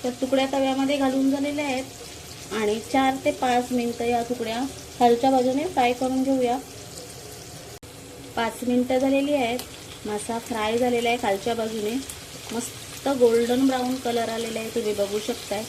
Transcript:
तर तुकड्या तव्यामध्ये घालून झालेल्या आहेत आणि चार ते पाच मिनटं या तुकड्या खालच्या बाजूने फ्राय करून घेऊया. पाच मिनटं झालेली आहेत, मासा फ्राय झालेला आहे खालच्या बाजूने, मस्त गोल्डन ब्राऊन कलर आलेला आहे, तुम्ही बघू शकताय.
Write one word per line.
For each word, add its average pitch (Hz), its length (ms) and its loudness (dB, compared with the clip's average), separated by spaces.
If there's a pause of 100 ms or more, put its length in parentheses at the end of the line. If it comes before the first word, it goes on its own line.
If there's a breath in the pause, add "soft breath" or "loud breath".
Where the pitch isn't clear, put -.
तर 247 60 0
तुकड्या 269 420 2
तव्यामध्ये 269 460 2
घालून 269 340 4
झालेल्या 285 340 0
आहेत - 880 -8
आणि 214 260 2
चार 269 360 2 (100)
ते 294 60 4
पाच 247 400 0
मिनटं 233 340 0
या 240 180 2
तुकड्या 233 400 -4 (360)
खालच्या 240 320 6
बाजूने 262 360 4
फ्राय 254 260 2
करून 262 300 0
घेऊया. 254 340 2 (1800)
पाच 226 320 -4
मिनटं 247 300 2
झालेली 277 360 4
आहेत, 247 260 2 (460)
मासा 214 340 -2
फ्राय 226 380 -2
झालेला 240 320 4
आहे 240 120 2
खालच्या 208 340 0
बाजूने, 220 380 -2 (580)
मस्त - 560 -6
गोल्डन 247 600 4
ब्राऊन 254 280 2
कलर 233 340 -2
आलेला 226 300 -4
आहे, 220 100 -6
तुम्ही 214 240 -2
बघू 202 260 0
शकताय. 214 500 -4